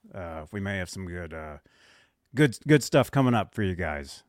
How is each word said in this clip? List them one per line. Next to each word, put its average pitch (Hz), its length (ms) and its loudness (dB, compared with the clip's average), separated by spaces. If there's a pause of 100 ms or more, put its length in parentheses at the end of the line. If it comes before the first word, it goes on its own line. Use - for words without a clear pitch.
(120)
Uh, 82 400 -10
we 104 80 -6
may 98 200 -4
have 87 100 -6
some 95 160 -10
good, 85 300 -10
uh, 78 220 -12 (760)
good, 131 240 4 (100)
good 147 160 6
stuff - 280 4
coming 127 240 4
up 101 180 0
for 110 80 -4
you 92 140 0
guys. 76 540 -6